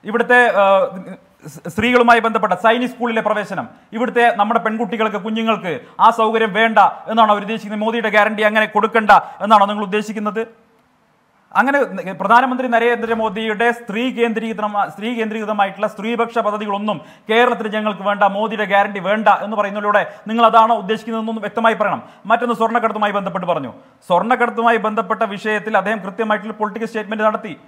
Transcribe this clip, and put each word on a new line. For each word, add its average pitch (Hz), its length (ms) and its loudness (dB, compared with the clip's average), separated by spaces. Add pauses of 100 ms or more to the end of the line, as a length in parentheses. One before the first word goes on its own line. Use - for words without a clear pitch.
ഇവിടുത്തെ, 226 360 2 (220)
ആ, - 20 6 (800)
സ്-, 160 240 -14
സ്ത്രീകളുമായി 240 500 4
ബന്ധപ്പെട്ട 220 320 0
സൈനിക് 247 380 2
സ്കൂളിലെ 226 300 -4
പ്രവേശനം, 202 480 -4 (240)
ഇവിടുത്തെ 233 440 2
നമ്മുടെ 220 240 0
പെൺകുട്ടികൾക്ക്, 220 560 -2
കുഞ്ഞുങ്ങൾക്ക് 220 640 -4 (200)
ആ 214 100 8
സൗകര്യം 220 420 0
വേണ്ട 220 260 2 (320)
എന്നാണ് 220 200 4
അവർ 208 100 2
ഉദ്ദേശിക്കുന്നത്? 208 400 -8
മോദിയുടെ 226 300 -2
ഗ്യാരണ്ടി 214 320 2
അങ്ങനെ 214 240 4
കൊടുക്കണ്ട 214 440 0 (300)
എന്നാണോ 202 260 4
നിങ്ങൾ 208 160 -4
ഉദ്ദേശിക്കുന്നത്? 208 640 -4 (1080)
അങ്ങനെ 196 580 0
പ്രധാനമന്ത്രി 247 560 2
നരേന്ദ്രമോദിയുടെ 226 1040 0
സ്ത്രീ 240 400 -4
കേന്ദ്രീകൃതമാ-, 220 760 -2
സ്ത്രീ 220 260 -8
കേന്ദ്രീകൃതമായിട്ടുള്ള 208 720 -2
സ്ത്രീപക്ഷ 226 520 -4
പദ്ധതികളൊന്നും 208 640 -4 (300)
കേരളത്തിൽ 233 380 2
ജനങ്ങൾക്ക് 208 340 -4
വേണ്ട, 202 200 0
മോദിയുടെ 202 420 0
ഗ്യാരണ്ടി 202 360 0
വേണ്ട 208 280 0
എന്ന് 208 280 0
പറയുന്നതിലൂടെ 208 500 0 (220)
നിങ്ങൾ 226 180 2
അതാണോ 226 320 4
ഉദ്ദേശിക്കുന്നതെന്നൊന്ന് 220 640 -6
വ്യക്തമായി 220 340 0
പറയണം. 180 280 -2 (240)
മറ്റൊന്ന്, 233 280 0
സ്വർണ്ണക്കടത്തുമായി 220 580 0
ബന്ധപ്പെട്ട് 185 340 -4
പറഞ്ഞു. 147 260 -2 (360)
സ്വർണ്ണക്കടത്തുമായി 226 680 2
ബന്ധപ്പെട്ട 214 460 -2
വിഷയത്തിൽ 214 540 -4
അദ്ദേഹം 208 280 0
കൃത്യമായിട്ടുള്ള 214 480 -4
പൊളിറ്റിക്കൽ 214 340 -6
സ്റ്റേറ്റ്മെന്റ് 214 380 -6
നടത്തി. 214 320 -2 (120)